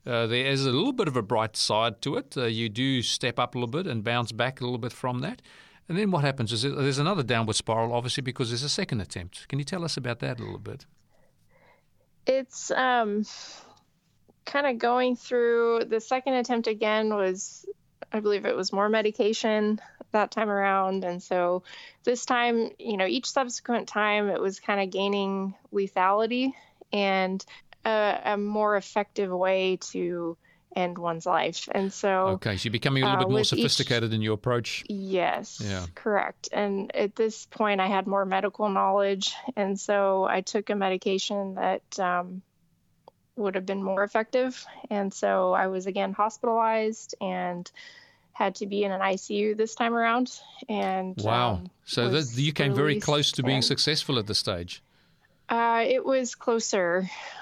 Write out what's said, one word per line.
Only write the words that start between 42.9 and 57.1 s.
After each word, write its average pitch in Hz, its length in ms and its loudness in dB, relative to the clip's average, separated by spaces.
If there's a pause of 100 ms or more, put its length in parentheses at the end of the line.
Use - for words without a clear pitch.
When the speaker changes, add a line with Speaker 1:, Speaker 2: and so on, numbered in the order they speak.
Speaker 2:
would 196 200 -2
have 190 100 -4
been 196 160 -2
more 190 220 0
effective. 247 600 0 (260)
And 202 240 -2
so 190 400 2
I 190 140 4
was 190 200 -4
again 196 260 -2
hospitalized 220 1080 0
and 180 480 -4 (640)
had 196 220 0
to 208 120 -8
be 202 160 0
in 196 80 0
an 190 100 -2
I 190 140 0
C 208 220 -6
U 214 180 0
this 220 200 -2
time 233 200 0
around. 233 440 0 (280)
And, 190 540 -2
Speaker 1:
Wow. 113 320 2
Speaker 2:
um, 90 160 -4 (160)
Speaker 1:
So 120 240 0
that, - 60 0
Speaker 2:
was 127 240 -2
Speaker 1:
you 147 140 2
came 143 220 2
very 143 140 4
Speaker 2:
released 202 160 0
Speaker 1:
close 147 280 2
to 131 100 -2
being 135 140 2
Speaker 2:
and 127 80 2
Speaker 1:
successful 143 540 0
at 101 80 -2
this 104 120 0
stage. 90 440 -6 (640)
Speaker 2:
Uh, 233 400 2
it 262 180 2
was 262 300 0
closer, 190 760 0 (320)